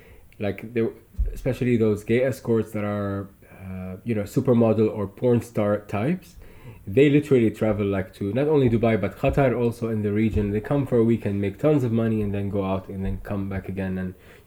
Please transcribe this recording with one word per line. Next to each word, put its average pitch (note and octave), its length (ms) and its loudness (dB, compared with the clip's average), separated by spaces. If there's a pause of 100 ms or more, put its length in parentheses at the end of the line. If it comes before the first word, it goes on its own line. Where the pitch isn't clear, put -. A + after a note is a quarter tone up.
(400)
like, G#2+ 340 -6
there, A2+ 160 0 (440)
especially B2 420 0
those G#2+ 300 2
gay A#2+ 180 2
escorts A#2+ 480 0
that G#2 140 -6
are, G2+ 420 -4 (240)
uh, F#2 540 -12
you A#2 100 -2
know, G#2 80 -2
supermodel A2+ 720 2
or G#2 100 -4
porn A#2+ 360 0
star - 400 -2
types. C3+ 540 -4 (520)
They C3 220 6
literally C3+ 420 4
travel, G#2 340 0
like, G2 300 -2
to G2+ 180 -4
not C#3 140 0
only C#3+ 220 4
Dubai, A2+ 320 2
but G2 160 -4
Qatar C3 420 2
also A#2 300 -2
in A2 140 -2
the G#2 100 0
region. G#2+ 380 2
They G#2+ 100 -2
come C#3+ 260 -2
for B2 100 2
a A2+ 60 6
weekend, G#2+ 380 0
make G2 180 -4
tons D3 240 2
of A#2 80 0
money, A2+ 300 0
and G2+ 120 -2
then G2+ 160 -4
go G2 140 -2
out F#2+ 240 -4
and F#2+ 160 -8
then F#2+ 200 -4
come G2 260 -6
back F#2+ 180 -8
again. F#2+ 300 -6
And F#2 160 -6 (340)